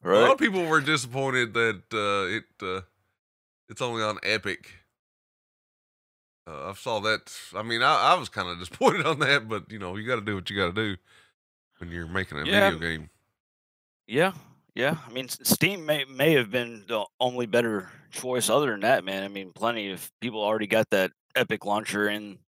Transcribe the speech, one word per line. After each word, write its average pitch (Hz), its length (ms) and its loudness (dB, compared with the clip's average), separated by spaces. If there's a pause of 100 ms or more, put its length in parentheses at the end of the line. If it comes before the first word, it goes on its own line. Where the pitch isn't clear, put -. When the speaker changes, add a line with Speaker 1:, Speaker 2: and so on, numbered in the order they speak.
Speaker 1:
Right. 92 160 6
Speaker 2:
a 113 40 8
lot 247 100 8
of 269 60 2
people 190 280 2
were 156 140 4
disappointed 127 720 0
that, 113 280 0 (120)
uh, 101 340 0
it, 104 160 -4 (160)
uh, 92 200 -6 (880)
it's - 120 -12
only 120 220 -4
on 107 220 -2
Epic. 101 440 -2 (1800)
Uh, 78 260 -12
I 101 40 -12
saw 113 240 -4
that. 104 340 -2 (220)
I 104 80 -6
mean, 117 200 -2
I, 143 120 6
I 135 200 6
was 151 140 -4
kinda 90 280 -6
<laughs> - 20 -14
disappointed 160 480 2
on 151 140 0
that, 135 280 2
but, 104 220 -6
you 110 80 -14
know, 92 160 -8
you 107 140 -8
gotta 120 140 -2
do 104 120 -2
what 92 160 -6
you 98 60 -4
gotta 92 160 0
do 104 240 -2 (840)
when 85 140 -12
you're 85 160 -8
making 90 320 -4
a 76 60 -4
Speaker 1:
Yeah. 101 240 4
Speaker 2:
video 82 100 -6
game. 80 300 -6 (1000)
Speaker 1:
Yeah, 160 240 0 (420)
yeah. 139 220 0 (100)
I 110 60 -18
mean, 127 140 -8
S-, - 180 -10
Steam 170 420 2
may, 151 200 0
may 135 260 2
have 123 180 4
been 117 380 -4
the 110 160 -2 (160)
only 123 260 -2
better 107 460 0 (180)
choice 127 400 -2
other 131 220 4
than 101 80 -6
that, 110 240 4
man. 95 180 -4
I 98 60 -6
mean, 95 240 -12
plenty 107 400 -4
of - 180 -10 (100)
people 110 220 -4
already 107 240 0
got 110 240 2
that 95 220 2 (240)
Epic 110 280 0
launcher 104 440 0
in 104 300 -6 (140)